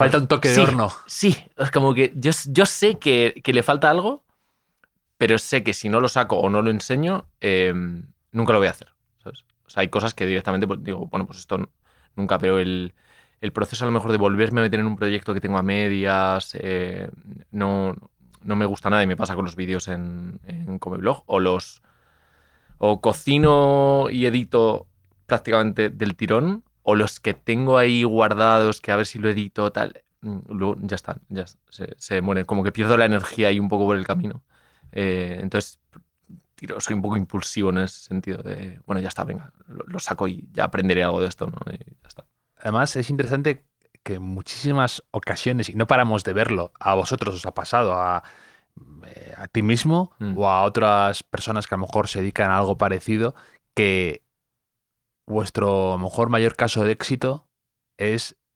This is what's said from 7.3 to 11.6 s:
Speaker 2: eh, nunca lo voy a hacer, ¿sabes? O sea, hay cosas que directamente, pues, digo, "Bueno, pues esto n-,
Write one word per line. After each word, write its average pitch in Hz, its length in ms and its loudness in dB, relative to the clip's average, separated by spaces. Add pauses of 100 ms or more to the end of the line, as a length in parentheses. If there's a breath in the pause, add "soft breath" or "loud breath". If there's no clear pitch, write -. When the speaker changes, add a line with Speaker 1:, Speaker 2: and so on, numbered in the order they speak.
Speaker 2:
eh, 92 320 2 (600)
nunca 117 200 0
lo 107 60 4
voy 98 100 4
a 80 40 -2
hacer, - 160 -20 (340)
¿sabes? - 220 -18 (220)
O - 40 -20
sea, - 100 -2
hay 95 80 0
cosas 107 260 -2
que 92 120 -4
directamente, 95 400 -2
pues, 95 180 -6
digo, 90 220 -8
"Bueno, 95 200 -6
pues - 140 -20
esto - 160 -6
n-, 92 120 -8 (460)